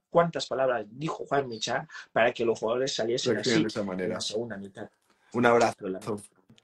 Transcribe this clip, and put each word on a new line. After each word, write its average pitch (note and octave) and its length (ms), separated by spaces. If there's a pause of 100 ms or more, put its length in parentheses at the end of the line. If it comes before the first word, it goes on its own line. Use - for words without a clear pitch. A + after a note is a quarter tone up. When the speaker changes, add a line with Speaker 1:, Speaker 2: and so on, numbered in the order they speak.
(120)
Speaker 1:
cuántas E3 340
palabras B2 440
dijo B2+ 360
Juan C#3 220
Michá A#2+ 400 (240)
para A2+ 220
que A#2 120
los A2+ 140
jugadores B2+ 340
saliesen A2+ 420
Speaker 2:
Reaccionen A2 220
Speaker 1:
así G#2 60
Speaker 2:
de A2 60
esa G#2+ 140
manera. F#2 260
Speaker 1:
en F2+ 60
la F#2+ 60
segunda A2 360
mitad. G2 300 (440)
Speaker 2:
Un A#2+ 140
abrazo. A#2 340
Speaker 1:
Pero G2 120
lament-, G2+ 380 (340)